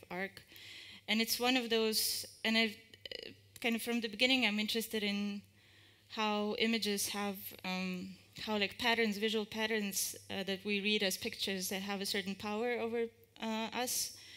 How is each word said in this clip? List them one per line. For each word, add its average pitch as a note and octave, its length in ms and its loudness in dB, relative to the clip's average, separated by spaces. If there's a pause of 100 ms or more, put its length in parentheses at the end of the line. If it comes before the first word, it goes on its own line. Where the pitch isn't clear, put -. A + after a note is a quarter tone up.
(100)
arc. F#3 320 -6 (640)
And G#3+ 120 4
it's A3+ 200 2
one B3 160 6
of A#3 120 2
those, A3 580 2 (180)
and A3 120 4
I've, A3 200 4 (500)
uh, - 40 -12 (300)
kind A#3 140 2
of A3 80 -2
from A#3+ 180 0
the A3+ 80 -2
beginning, B3+ 380 4
I'm G#3 140 2
interested A3 420 0
in G3+ 400 -2 (640)
how G#3+ 500 0
images G#3 500 2
have, G3+ 280 -2 (280)
um, F#3 460 -4 (360)
how, A3 100 0
like, G3+ 220 0
patterns, A3+ 400 4
visual G#3+ 260 2
patterns, G#3+ 720 0 (140)
uh, G3 140 -2
that F#3+ 200 -4
we G#3 160 2
read G#3 220 4
as F#3 160 2
pictures F#3+ 500 -2
that F#3+ 140 -2
have G3+ 180 -2
a G3+ 60 -4
certain G3 280 0
power G#3+ 440 -2
over, A#3 280 0 (360)
uh, A3 320 -2
us, - 380 0 (240)